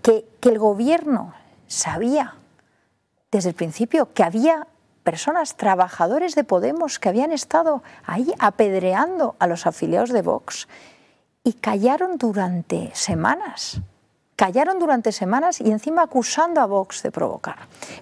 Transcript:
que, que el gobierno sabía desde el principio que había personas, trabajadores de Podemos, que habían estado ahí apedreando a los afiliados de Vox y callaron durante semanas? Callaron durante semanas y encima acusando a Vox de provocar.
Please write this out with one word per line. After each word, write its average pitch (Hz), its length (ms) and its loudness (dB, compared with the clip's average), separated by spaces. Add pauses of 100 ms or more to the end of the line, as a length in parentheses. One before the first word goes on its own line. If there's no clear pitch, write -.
que, 220 220 4 (160)
que - 80 6
el 226 100 4
gobierno 233 760 2 (320)
sabía 233 680 -2 (960)
desde 185 200 0
el 165 40 -6
principio 226 580 -2
que - 120 2
había 277 420 2 (360)
personas, 285 540 -2
trabajadores 196 800 0
de 294 100 2
Podemos, 262 540 0
que - 100 -2
habían 254 240 0
estado 311 500 0 (220)
ahí 240 340 -2
apedreando 214 1000 0
a 185 80 2
los 170 200 -2
afiliados 170 440 0
de 226 120 2
Vox - 460 -4 (760)
y 226 120 0
callaron 269 640 0
durante 180 760 -4
semanas? 226 840 -4 (560)
Callaron 277 420 2
durante 277 340 2
semanas 262 480 0
y 220 100 2
encima 302 320 0
acusando 320 580 0
a 240 60 4
Vox 196 360 -2
de - 80 -4
provocar. - 460 -6 (460)